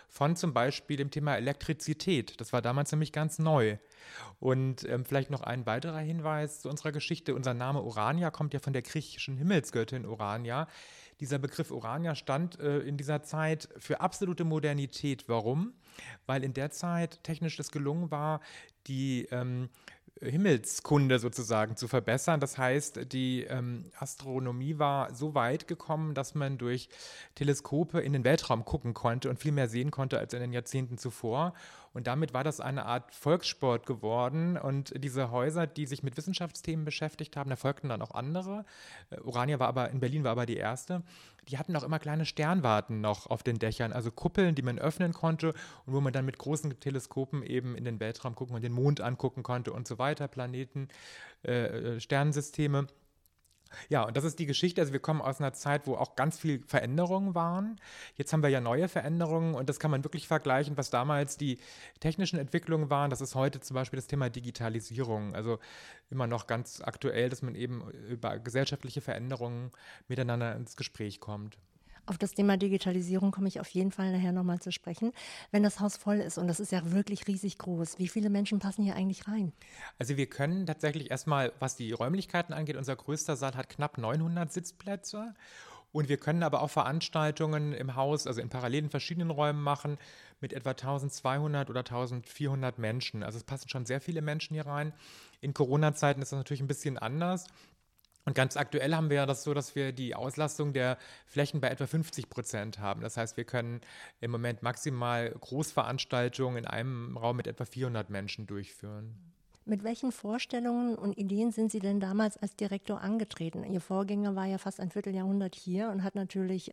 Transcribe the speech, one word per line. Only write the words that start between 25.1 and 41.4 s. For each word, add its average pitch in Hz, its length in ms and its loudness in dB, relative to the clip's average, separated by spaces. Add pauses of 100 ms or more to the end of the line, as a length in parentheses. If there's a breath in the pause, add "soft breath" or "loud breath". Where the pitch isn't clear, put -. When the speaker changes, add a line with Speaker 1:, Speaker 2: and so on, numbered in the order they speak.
Speaker 1:
so 147 220 -2
weit 127 320 2
gekommen, 156 460 -2
dass 135 200 -4
man 139 240 0
durch 123 300 -2 (480 loud breath)
Teleskope 143 640 2
in 139 120 0
den 127 120 4
Weltraum 123 400 4
gucken - 300 -2
konnte 123 360 0
und 127 80 -2
viel 151 140 0
mehr 135 160 4
sehen 123 240 0
konnte 135 260 0
als - 160 -4
in 123 60 -2
den 123 120 -4
Jahrzehnten 120 460 -2
zuvor. 127 540 -2 (420 loud breath)
Und 120 120 -4
damit 143 280 0
war 131 100 2
das 147 160 -2
eine 135 240 -2
Art 123 300 -2
Volkssport 139 720 2
geworden. 127 680 0
Und 139 400 -2
diese 131 340 -2
Häuser, 151 360 2
die 151 200 -4
sich 135 160 -6
mit 135 140 -2
Wissenschaftsthemen 160 680 -4
beschäftigt 147 520 -6
haben, 139 120 -4
da 131 80 -2
folgten 139 320 0
dann 110 140 -2
auch 113 80 -6
andere. 185 540 -4 (460 loud breath)
Äh, - 100 -10
Urania 123 400 0
war 123 80 4
aber, 120 220 0
in 131 100 -2
Berlin 135 240 0
war 117 80 2
aber 120 140 0
die 117 100 -2
erste. 127 480 -2 (440 loud breath)